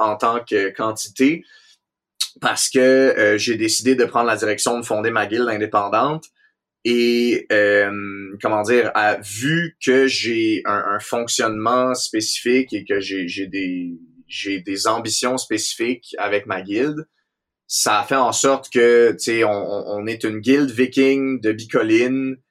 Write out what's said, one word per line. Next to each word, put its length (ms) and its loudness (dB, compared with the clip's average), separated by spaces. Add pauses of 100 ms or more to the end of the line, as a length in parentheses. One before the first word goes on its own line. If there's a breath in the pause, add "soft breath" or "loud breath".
en 160 2
tant 240 0
que 340 -2
quantité 720 -2 (960 soft breath)
parce 300 -2
que, 80 2
euh, 580 4
j'ai 200 -2
décidé 380 0
de 120 4
prendre 200 0
la 100 0
direction 440 -2
de 60 -10
fonder 240 -2
ma 160 0
guilde 220 0
indépendante 760 0 (580)
et, 680 2
euh, 400 4 (480)
comment 220 0
dire, 320 2
à, 260 2
vu 640 -4
que 220 6
j'ai 580 0
un, 180 -2 (120)
un 40 -4
fonctionnement 960 -2
spécifique 760 -2
et 120 -6
que 160 -2
j'ai, 280 -6
j'ai 200 -8
des, 500 -6 (280)
j'ai 340 -8
des 260 -6
ambitions 500 -2
spécifiques 800 -6
avec 300 -4
ma 160 -6
guilde, 440 -4 (600)
ça 340 0
a 40 -4
fait 120 0
en 160 2
sorte 400 0
que, 400 6
tu 60 -12
sais, 260 0
on, 60 2
on, 520 -4
on 40 -8
est 180 -6
une 160 -4
guilde 300 2
viking 680 2
de 140 0
Bicoline 840 0 (140)